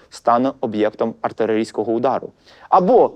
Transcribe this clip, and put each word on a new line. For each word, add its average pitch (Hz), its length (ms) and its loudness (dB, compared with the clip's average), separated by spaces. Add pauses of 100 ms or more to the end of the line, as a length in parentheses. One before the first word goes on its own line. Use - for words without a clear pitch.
(100)
стане 123 500 0
об'єктом 107 600 -4
артилерійського 110 720 -4
удару. 120 380 -2 (380)
Або 185 480 4